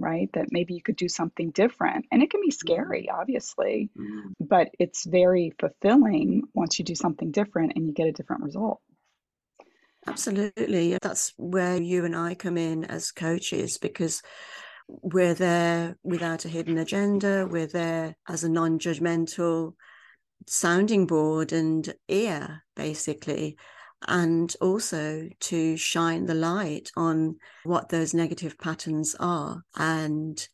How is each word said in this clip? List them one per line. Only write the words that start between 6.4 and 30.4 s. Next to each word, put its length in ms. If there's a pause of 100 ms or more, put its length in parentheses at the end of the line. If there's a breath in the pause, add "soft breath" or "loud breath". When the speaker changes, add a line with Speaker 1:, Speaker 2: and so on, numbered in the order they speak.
Speaker 1:
once 280
you 40
do 120
something 340
different 460
and 100
you 60
get 160
a 40
different 300
result. 380 (1300 soft breath)
Speaker 2:
Absolutely. 960
That's 340
where 440
you 240
and 120
I 180
come 220
in 280
as 280
coaches, 640
because 440 (640 loud breath)
we're 460
there 680
without 420
a 40
hidden 300
agenda. 680
We're 180
there 500 (120)
as 140
a 60
non-judgmental 1300 (720 soft breath)
sounding 600
board 460
and 420 (140)
ear, 560 (100)
basically, 840 (520 loud breath)
and 520
also 680 (100)
to 380
shine 480
the 100
light 600
on 400 (280 loud breath)
what 260
those 240
negative 440
patterns 640
are 420 (140)
and 760